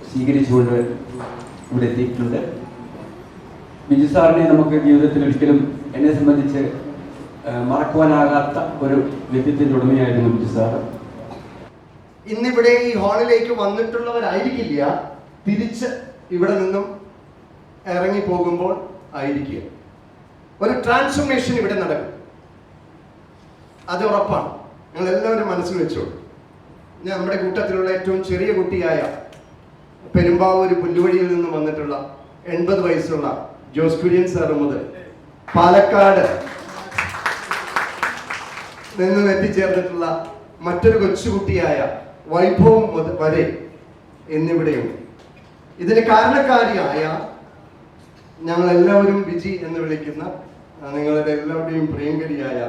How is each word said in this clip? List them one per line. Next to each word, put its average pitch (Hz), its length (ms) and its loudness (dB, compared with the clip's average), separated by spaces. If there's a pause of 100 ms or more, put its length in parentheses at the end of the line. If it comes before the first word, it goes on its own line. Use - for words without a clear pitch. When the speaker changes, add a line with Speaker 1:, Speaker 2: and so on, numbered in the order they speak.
(120)
Speaker 1:
സ്വീകരിച്ചുകൊണ്ട് 123 640 2 (920)
ഇവിടെ 123 140 0
എത്തിയിട്ടുണ്ട്. 120 560 -2 (1500)
ബിജു 143 240 4
സാറിനെ 165 380 6
നമുക്ക് 151 340 4
ജീവിതത്തിൽ 143 380 6
ഒരിക്കലും, 139 340 4 (380)
എന്നെ 147 220 4
സംബന്ധിച്ച്, 143 440 4 (840)
ഏഹ്, 123 240 -4
മറക്കുവാനാകാത്ത 147 840 4 (260)
ഒരു 135 120 2 (360)
വ്യക്തിത്വത്തിൻ്റെ 135 460 2
ഉടമയായിരുന്നു 123 580 4
ബിജു 107 180 -2
സാർ. 113 180 2 (1600)
Speaker 2:
ഇന്നിവിടെ 240 400 4 (160)
ഈ - 20 0 (120)
ഹാളിലേക്ക് 226 500 2 (100)
വന്നിട്ടുള്ളവരായിരിക്കില്ല 226 1500 -2 (340)
തിരിച്ച് 226 400 -2 (440)
ഇവിടെ 180 280 0
നിന്നും 196 420 -4 (840)
ഇറങ്ങി 190 340 -2
പോകുമ്പോൾ 175 680 -2 (260)
ആയിരിക്കുക. 143 480 -6 (1000)
ഒരു 240 100 0 (120)
ട്രാൻസ്ഫോർമേഷൻ 262 680 0
ഇവിടെ 202 200 -2
നടക്കും, 180 360 -4 (1800)
അത് 180 160 -4
ഉറപ്പാണ്. 202 460 0 (420)
നിങ്ങൾ 185 240 -2
എല്ലാവരും 220 320 0
മനസ്സിൽ 175 340 -4
വെച്ചോളൂ. - 300 -4 (880)
ഇന്ന് 185 140 -10
നമ്മുടെ 190 300 -2
കൂട്ടത്തിലുള്ള 185 480 -2
ഏറ്റവും 185 340 -2
ചെറിയ 185 280 -2
കുട്ടിയായ 170 480 0 (1120)
പെരുമ്പാവൂർ 180 680 2
പുല്ലുവഴിയിൽ 180 520 0
നിന്ന് 170 220 -2
വന്നിട്ടുള്ള 151 600 -6 (280)
എൺപത് 175 400 0
വയസ്സുള്ള 156 400 -2 (500)
ജോസ് 160 260 0
കുര്യൻ 180 260 2
സാർ 156 240 -2
മുതൽ 143 280 -2 (760)
പാലക്കാട് 180 680 6 (2750)
നിന്നും 202 300 2
എത്തിച്ചേർന്നിട്ടുള്ള 185 760 0 (540)
മറ്റൊരു 175 380 2
കൊച്ചുകുട്ടിയായ 185 800 0 (480)
വൈഭവം 170 580 6 (100)
മുതൽ 160 280 -4
വരെ 160 220 2 (840)
എന്നിവിടെയുണ്ട്. 156 680 -2 (840)
ഇതിന് 214 220 4
കാരണക്കാരിയായ 220 1040 4 (1500)
ഞങ്ങളെല്ലാവരും 190 800 4
വിജി 175 380 -4
എന്ന് 165 140 -6
വിളിക്കുന്ന, 151 420 -6 (600)
ആ, 139 120 -14
നിങ്ങളുടെ 151 360 0
എല്ലാവരുടെയും 160 560 -2
പ്രിയങ്കരിയായ 143 840 -4